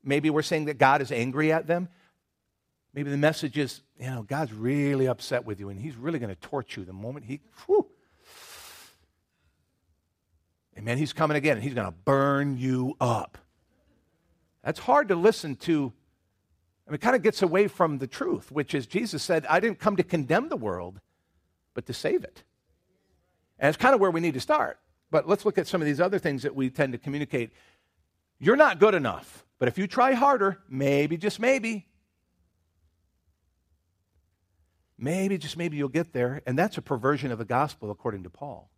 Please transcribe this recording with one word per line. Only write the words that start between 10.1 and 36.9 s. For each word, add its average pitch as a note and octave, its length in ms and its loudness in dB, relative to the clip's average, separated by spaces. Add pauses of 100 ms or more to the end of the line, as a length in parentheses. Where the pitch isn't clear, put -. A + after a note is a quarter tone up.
And G#2+ 100 -12
man, A#2+ 100 -2
he's D3 160 -2
coming D3+ 240 0
again, C#3+ 200 2
and A2 80 -6
he's C#3 100 -6
gonna G2+ 160 -4
burn C#3 680 0
you B2+ 440 -2
up." A#2+ 360 -2 (1300)
That's D3+ 160 -6
hard C#4+ 300 2
to F#3 80 2
listen E3+ 400 2
to. D3 360 0 (960)
I - 40 -16
mean, D3+ 40 -6
it D3 60 -8
kinda B3 180 2
gets G3+ 240 2
away F#3 260 4
from D#3 300 2
the C3 80 -6
truth, - 440 -6
which C#3+ 240 -4
is C3+ 120 -2
Jesus G3 360 -4
said, D#3+ 240 0
"I E3+ 140 4
didn't G#3+ 200 -2
come G3+ 160 0
to F3+ 60 2
condemn E3+ 460 0
the D#4 80 -4
world, F#2+ 440 -6 (720)
but - 120 -8
to B2+ 60 -10
save - 320 -2
it." - 200 -20 (1120)
And C#3 100 4
it's D#3 80 2
kinda B3+ 220 6
where F#3+ 120 4
we E3 100 0
need E3 140 0
to B2+ 60 -4
start. D4 380 0 (320)
But D#3 180 0
let's G3 160 0
look G#3 140 0
at E3+ 80 -2
some F3 160 -2
of D3+ 40 0
these D3 140 0
other F#3 180 2
things C#3 260 -2
that D3 100 -4
we C3 160 0
tend C3 220 0
to A#2+ 60 -8
communicate. C#3 540 -6 (840)
"You're G#3 180 4
not C4 220 6
good G3+ 160 8
enough, B2 500 -4 (140)
but B2 100 2
if A#2 100 -2
you G3 80 0
try B3+ 260 4
harder, A#3+ 560 2
maybe, C#3 480 0
just G3 240 -4
maybe, A3+ 480 0 (3000)
maybe, F#3 400 -2
just D3 180 -10
maybe E3+ 220 -4
you'll C#3+ 100 -2
get E3 240 -2
there." B2 320 -2
And B2+ 140 -2
that's G#3 180 0
a - 60 -8
perversion C#3 480 0